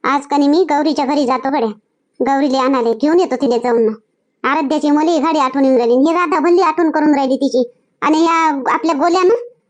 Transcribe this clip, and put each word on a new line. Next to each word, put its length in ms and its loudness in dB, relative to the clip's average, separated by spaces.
आज 240 -2
कनी 200 0
मी 160 4
गौरीच्या 420 -2
घरी 200 0
जातो 240 -2
गड्या. 200 0
गौरीले 360 0
आणाले, 360 0
घेऊन 260 0
येतो 160 -2
तिले 240 0
जाऊन 260 0
ना. 60 0
आराध्याची 420 -2
मले 280 2
गाडी 200 0
आठवण 260 0
येऊन 120 4
राहिली, 160 2
हे 200 2
राधा 260 0
भल्ली 220 2
आठवण 300 0
करून 240 2
राहिली 200 0
तिची. 360 -2
आणि 240 2
या 360 0
आपल्या 220 -2
गोल्यानं, 400 2